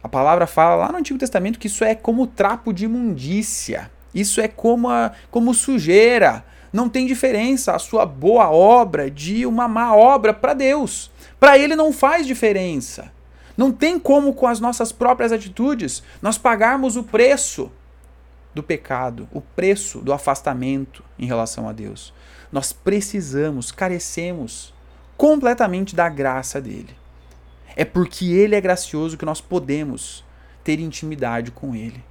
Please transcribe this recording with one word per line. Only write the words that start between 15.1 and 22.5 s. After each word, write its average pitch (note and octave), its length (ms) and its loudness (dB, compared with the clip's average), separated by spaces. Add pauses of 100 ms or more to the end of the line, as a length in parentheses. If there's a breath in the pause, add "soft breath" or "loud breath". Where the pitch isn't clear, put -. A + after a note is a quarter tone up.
atitudes, A3 720 -4 (180 soft breath)
nós G#3+ 180 -4
pagarmos A#3+ 580 0
o A#3 80 -6
preço A3+ 680 0 (840)
do B2 80 -10
pecado, B2+ 680 -6
o D3 100 -12
preço - 600 -4
do C3+ 120 -4
afastamento C3+ 920 -4 (140)
em B2 80 -8
relação A2+ 420 -4
a A2 40 -10
Deus. G#2 400 -16 (380 soft breath)